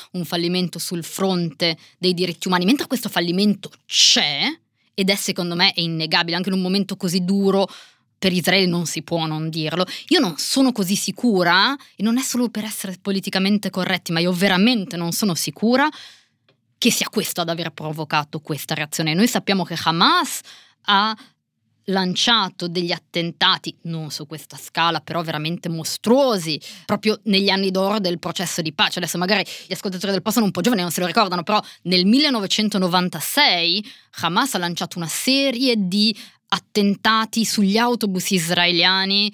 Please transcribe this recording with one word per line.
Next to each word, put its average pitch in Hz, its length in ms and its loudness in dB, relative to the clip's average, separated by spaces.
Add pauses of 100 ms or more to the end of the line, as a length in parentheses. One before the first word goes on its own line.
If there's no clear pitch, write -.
(120)
un 180 120 -6
fallimento 175 540 -2
sul 170 260 -6
fronte 175 720 -2 (220)
dei 180 160 0
diritti 175 340 -4
umani, 180 180 2
mentre 277 200 4
questo 240 240 -4
fallimento 185 640 0 (160)
c'è, 151 580 2 (480)
ed 190 160 0
è, 196 60 2
secondo 175 400 -4
me, 185 180 2
è 180 80 -4
innegabile, 165 540 -2
anche 185 140 -2
in 190 60 0
un 190 60 0
momento 190 340 -2
così 185 300 -2
duro 196 420 2 (520)
per 190 120 2
Israele 185 360 2
non 175 180 0
si 156 160 -6
può 165 240 -2
non 156 240 -4
dirlo. 160 340 -2 (260)
Io 339 100 4
non 180 180 0
sono 262 340 2
così 202 240 0
sicura, 196 800 2 (200)
e - 80 -6
non 226 160 2
è - 20 0
solo 247 280 -2
per 220 160 -6
essere 196 360 -8
politicamente 196 720 -2
corretti, 175 400 -2
ma 165 80 0
io 175 120 2
veramente 190 640 2
non 170 160 -4
sono 190 220 0
sicura 240 560 0 (880)
che - 140 2
sia - 180 -2
questo - 320 -4
ad 165 80 -2
aver 165 220 -4
provocato 156 720 -4
questa - 340 -6
reazione. 156 400 -2
Noi 214 120 4
sappiamo 190 360 0
che 165 180 -6
Hamas 240 600 2 (420)
ha 208 340 2 (720)
lanciato 185 800 0
degli 175 240 -2
attentati, 170 880 -2
non 160 280 -8
su 151 160 -10
questa - 300 -16
scala, 165 460 -2
però 165 200 -6
veramente 160 460 -6
mostruosi, 175 880 0 (280)
proprio 208 400 0
negli 196 240 4
anni 190 220 2
d'oro 196 280 0
del 175 200 -2
processo 175 420 -4
di 160 100 -4
pace. 185 280 0
Adesso 175 180 -4
magari 185 280 2 (220)
gli 185 60 -6
ascoltatori 190 400 -4
del 185 80 0
Posto 220 180 0
sono 220 60 4
un 185 80 2
po' 180 80 -2
giovani, 214 200 2
non 175 100 -4
se 180 100 -2
lo 180 60 0
ricordano, 180 360 2
però 208 180 2 (200)
nel 180 240 2
millenovecentonovantasei 196 1800 2 (360)
Hamas 208 340 0
ha 190 40 0
lanciato 170 380 -4
una 165 120 -6
serie 262 680 0
di 208 400 0 (300)
attentati 214 960 0
sugli 202 340 2
autobus 226 520 0
israeliani, 185 1040 2